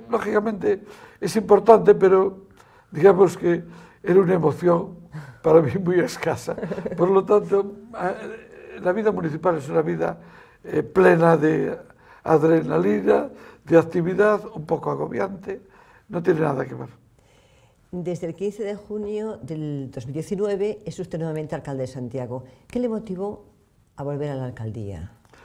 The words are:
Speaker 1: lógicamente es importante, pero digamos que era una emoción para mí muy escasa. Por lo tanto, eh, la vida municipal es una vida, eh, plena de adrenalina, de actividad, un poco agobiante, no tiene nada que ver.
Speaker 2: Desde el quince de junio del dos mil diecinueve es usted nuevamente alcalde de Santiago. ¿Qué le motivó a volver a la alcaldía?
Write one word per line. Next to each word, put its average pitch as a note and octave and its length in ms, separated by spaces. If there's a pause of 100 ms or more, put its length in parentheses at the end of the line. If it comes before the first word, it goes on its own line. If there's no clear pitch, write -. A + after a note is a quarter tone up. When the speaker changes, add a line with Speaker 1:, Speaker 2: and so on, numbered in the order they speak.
Speaker 1:
lógicamente G#3 720 (380)
es F3 160
importante, G3+ 580
pero F#3+ 540 (420)
digamos F#3 460
que E3+ 300 (360)
era F3+ 160
una F#3 180
emoción D#3 600 (480)
para D#3+ 180
mí C3 120 (100)
muy F3 160
escasa. D#3+ 560 (400)
Por E3+ 140
lo F#3+ 160
tanto, G3 480 (260)
eh, G3 480 (340)
la F3+ 120
vida G#3+ 180
municipal E3 460
es C3+ 120
una E3 140
vida, E3 360 (440)
eh, - 180
plena E3+ 560
de D#3 400 (460)
adrenalina, E3 1080 (340)
de F#3 140
actividad, F#3 640 (140)
un D3+ 100
poco D3+ 240
agobiante, F#3+ 720 (480)
no E3+ 140
tiene E3 160
nada C#3+ 260
que B2+ 80
ver. B2+ 160 (1000)
Speaker 2:
Desde F3 340
el E3 80
quince G#3 300
de G3+ 120
junio G#3 640
del D3 540
dos B2 140
mil C3 80
diecinueve G3+ 720
es - 140
usted D#3+ 200
nuevamente D#3 340
alcalde C#3 280
de B2+ 60
Santiago. B2+ 580 (220)
¿Qué A#3+ 120
le B3 100
motivó G#3 560 (520)
a C#3+ 60
volver C#3+ 280
a C#3 40
la C3 100
alcaldía? G#2 640 (340)